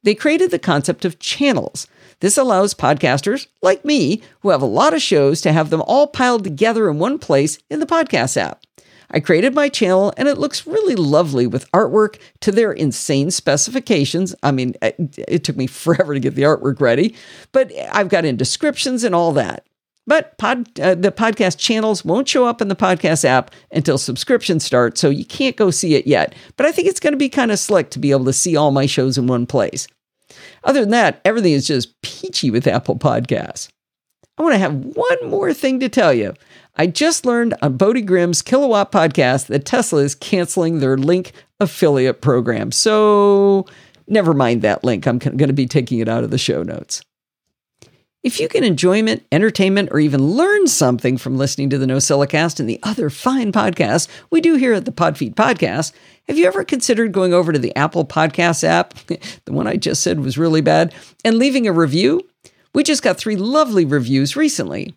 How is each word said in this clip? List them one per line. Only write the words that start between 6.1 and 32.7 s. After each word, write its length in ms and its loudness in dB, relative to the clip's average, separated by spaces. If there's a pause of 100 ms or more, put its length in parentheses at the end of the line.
together 460 0
in 100 -2
one 200 -2
place 400 0 (120)
in 80 -6
the 80 -2
podcast 500 -2
app. 240 -6 (500)
I 100 0
created 340 2
my 140 2
channel, 480 2
and 120 0
it 100 0
looks 280 -6
really 300 0
lovely 500 2
with 240 -6
artwork 480 0 (220)
to 120 0
their 200 2
insane 580 -2
specifications. 1120 -2
I 80 0
mean, 320 -2
it, 140 -2 (320)
it 160 -2
took 120 -4
me 100 -2
forever 460 0
to 80 -2
get 140 -2
the 80 0
artwork 380 0
ready, 340 2 (380)
but 200 2 (200)
I've 160 0
got 160 2
in 120 -2
descriptions 680 -2
and 100 0
all 200 2
that. 300 -2 (420)
But 320 0
pod-, 420 -4
uh, 140 2
the 180 0
podcast 460 0
channels 440 -2
won't 260 -2
show 180 2
up 160 -2
in 60 -2
the 60 -2
podcast 520 0
app 240 2 (200)
until 280 0
subscriptions 680 -2
start, 320 0
so 140 2
you 140 -2
can't 320 -4
go 140 2
see 240 0
it 120 2
yet. 280 2 (220)
But 80 0
I 80 2
think 160 0
it's 120 -4
gonna 180 0
be 100 0
kinda 300 0
slick 320 0
to 80 -12
be 120 0
able 140 2
to 80 0
see 240 0
all 140 2
my 160 2
shows 320 0
in 80 0
one 180 0
place. 420 -4 (800)
Other 160 2
than 100 0
that, 360 2
everything 260 2
is 140 0
just 340 -4
peachy 500 -6
with 160 0
Apple 300 -2